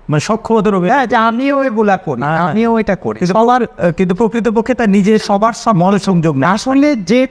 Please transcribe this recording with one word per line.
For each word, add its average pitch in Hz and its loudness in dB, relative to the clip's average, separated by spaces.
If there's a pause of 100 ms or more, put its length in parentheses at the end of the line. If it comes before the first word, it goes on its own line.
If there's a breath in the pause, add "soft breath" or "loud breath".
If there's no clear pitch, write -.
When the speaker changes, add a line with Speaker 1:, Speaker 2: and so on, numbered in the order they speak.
Speaker 1:
মানে, 147 2
সক্ষমতার 220 0
অভিনয়। 185 0
Speaker 2:
হ্যাঁ, 262 0
যে 240 -2
আমিও 254 0
এগুলা 208 0
করি, 131 -6
Speaker 1:
হ্যাঁ, 156 -2
হ্যাঁ। 170 -2
Speaker 2:
আমিও 226 0
এটা 208 -2
করি। 110 -8
Speaker 1:
কিন্তু 180 -2
Speaker 2:
সবার, 233 2
Speaker 1:
আহ, - -2
কিন্তু 180 0
প্রকৃতপক্ষে 226 -2
তার 233 -2
নিজের 208 4
Speaker 2:
সবার 214 -2
সব - -2
Speaker 1:
মনোসংযোগ 175 2
না। 160 2
Speaker 2:
আসলে 269 0
যে 233 0